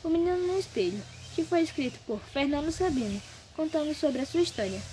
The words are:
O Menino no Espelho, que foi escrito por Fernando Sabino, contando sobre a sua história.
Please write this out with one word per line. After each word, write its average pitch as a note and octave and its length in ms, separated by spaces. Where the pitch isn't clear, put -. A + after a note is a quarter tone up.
O E4 60
Menino E4+ 280
no F4+ 220
Espelho, G3+ 420
que E4 120
foi E4+ 160
escrito C#4 440
por G#3+ 140
Fernando C#4+ 540
Sabino, B3 480
contando D#4 400
sobre C4+ 260
a C4+ 40
sua E4+ 160
história. G3+ 400